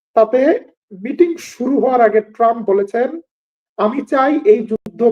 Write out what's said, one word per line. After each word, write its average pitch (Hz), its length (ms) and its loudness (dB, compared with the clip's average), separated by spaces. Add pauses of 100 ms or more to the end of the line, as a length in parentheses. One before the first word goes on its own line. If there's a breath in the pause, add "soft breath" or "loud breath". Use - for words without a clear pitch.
(140)
তাতে 254 460 2 (420)
মিটিং 330 340 0
শুরু 254 440 -4
হওয়ার 247 200 2
আগে 214 200 2
ট্রাম্প 233 500 -2
বলেছেন, 233 500 -2 (560)
"আমি 220 300 -2
চাই 294 380 0
এই 220 220 4
যুদ্ধ - 460 -8